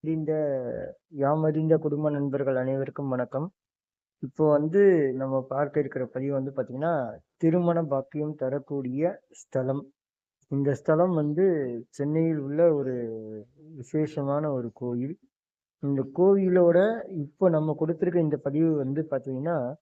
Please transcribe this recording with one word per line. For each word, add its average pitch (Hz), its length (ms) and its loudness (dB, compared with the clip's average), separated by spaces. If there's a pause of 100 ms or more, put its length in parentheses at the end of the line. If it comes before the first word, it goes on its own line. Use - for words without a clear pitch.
(100)
இந்த 156 520 -2 (540)
யாமறிந்த 156 580 2
குடும்ப 151 340 -2
நண்பர்கள் 139 460 -2
அனைவருக்கும் 135 520 -4
வணக்கம். 131 440 -4 (680)
இப்போ 151 300 0
வந்து 160 680 4
நம்ம 135 340 -2
பார்க்க 143 300 -2
இருக்கிற 131 260 -4
பதிவு 135 280 -4
வந்து 135 220 -2
பாத்தீங்கன்னா, 131 560 -4 (260)
திருமண 170 440 2
பாக்கியம் 151 540 -4
தரக்கூடிய 139 840 -4 (120)
ஸ்தலம். 135 540 -4 (640)
இந்த 139 260 0
ஸ்தலம் 165 400 2
வந்து 151 320 0 (440)
சென்னையில் 156 480 0
உள்ள 151 360 2
ஒரு 127 360 -2 (680)
விசேஷமான 147 760 -2
ஒரு 120 220 -4
கோயில். 123 440 -6 (600)
இந்த 139 260 0 (100)
கோயிலோட 185 960 4
இப்போ 175 400 0
நம்ம 156 280 2
கொடுத்திருக்க 165 420 0
இந்த 151 180 2
பதிவு 151 380 0
வந்து 143 360 -2
பாத்தீங்கன்னா 135 720 -4